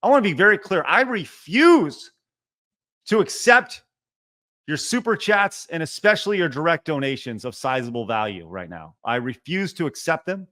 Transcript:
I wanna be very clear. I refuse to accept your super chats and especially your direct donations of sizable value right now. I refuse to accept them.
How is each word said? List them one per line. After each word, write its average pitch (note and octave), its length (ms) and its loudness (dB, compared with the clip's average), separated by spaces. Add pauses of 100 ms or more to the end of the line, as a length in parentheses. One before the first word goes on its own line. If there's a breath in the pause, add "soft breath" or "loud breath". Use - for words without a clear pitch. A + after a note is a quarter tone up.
I G3 80 0
wanna C#4 120 6
be G3+ 120 0
very G3+ 240 6
clear. F3+ 300 -2
I F3+ 140 4
refuse A#3+ 1080 2 (960)
to A3 120 2
accept - 640 2 (840)
your D3 100 -4
super A#3 380 -2
chats G3+ 540 0
and E3 140 -6
especially G3+ 540 0
your F3 120 0
direct D3+ 360 -2
donations C3+ 600 -6
of B2 100 -8
sizable A#2+ 500 -4
value G#2 420 -4
right F2+ 220 -12
now. E2 340 -18
I A#2 120 -4
refuse C3+ 580 -6
to E3 140 -4
accept - 380 -4
them. F#3+ 260 -8